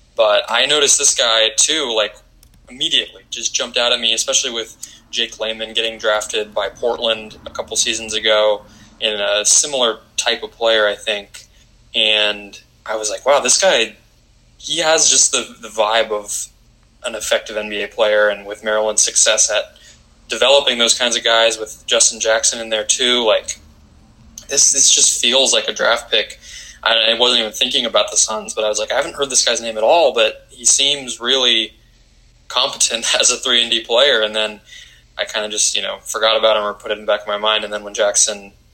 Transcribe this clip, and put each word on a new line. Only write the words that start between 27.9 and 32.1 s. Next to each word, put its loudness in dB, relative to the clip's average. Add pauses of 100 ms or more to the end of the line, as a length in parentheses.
the -4
Suns, -2
but -2
I 0
was -2
like, -4
"I -2
haven't -2
heard -4
this 2
guy's 0
name -8
at -2
all, 4
but 0
he -8
seems 0
really 0 (720)